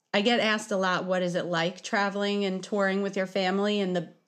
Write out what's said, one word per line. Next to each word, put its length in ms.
I 100
get 180
asked 320
a 40
lot, 280
"What 180
is 140
it 100
like 360
traveling 640
and 200
touring 380
with 140
your 100
family?" 540
And 160
the, 120